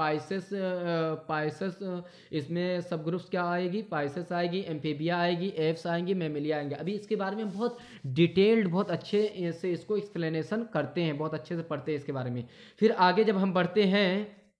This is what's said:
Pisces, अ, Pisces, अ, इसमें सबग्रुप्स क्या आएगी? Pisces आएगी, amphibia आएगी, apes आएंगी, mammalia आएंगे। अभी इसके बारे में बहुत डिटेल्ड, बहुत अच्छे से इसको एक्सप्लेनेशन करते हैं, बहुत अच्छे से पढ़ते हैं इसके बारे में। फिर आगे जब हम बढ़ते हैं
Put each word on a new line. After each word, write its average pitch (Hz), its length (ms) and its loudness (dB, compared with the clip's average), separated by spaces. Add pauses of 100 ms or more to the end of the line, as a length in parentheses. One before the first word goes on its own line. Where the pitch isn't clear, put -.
Pisces, 156 540 -2
अ, 175 600 0 (160)
Pisces, 156 520 -4
अ, 180 180 -6 (320)
इसमें 175 480 -2
सबग्रुप्स 170 480 -4
क्या 180 160 0
आएगी? 180 380 0
Pisces 165 500 -4
आएगी, 175 300 0
amphibia 156 480 -2
आएगी, 175 400 0
apes 165 360 0
आएंगी, 175 280 0
mammalia 151 380 -2
आएंगे। 147 220 -2
अभी 165 180 -4
इसके 208 240 -2
बारे 196 200 -2
में 214 140 -4
बहुत 226 280 -4 (280)
डिटेल्ड, 180 600 6
बहुत 185 220 0
अच्छे 185 600 0
से 180 200 -4
इसको 170 240 -2
एक्सप्लेनेशन 165 680 -2
करते 156 380 -2
हैं, 156 160 0
बहुत 156 160 -4
अच्छे 156 220 -6
से 165 60 -4
पढ़ते 156 300 -4
हैं 147 60 -2
इसके 139 140 -8
बारे 127 180 -4
में। 120 180 -6 (300)
फिर 226 140 6
आगे 180 320 6
जब 202 120 4
हम 190 180 2
बढ़ते 180 300 4
हैं 196 580 2 (180)